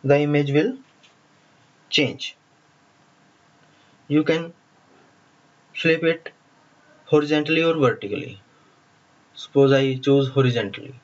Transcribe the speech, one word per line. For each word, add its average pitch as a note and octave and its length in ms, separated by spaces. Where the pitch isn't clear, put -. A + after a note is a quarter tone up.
The C#3 140
image D3 320
will F3 280
change. - 460
You D3+ 160
can E3 280
flip E3 300
it E3 280
horizontally D3+ 560
or E3 120
vertically. A2+ 640
Suppose C#3 380
I C3+ 220
choose C#3 320
horizontally. B2 760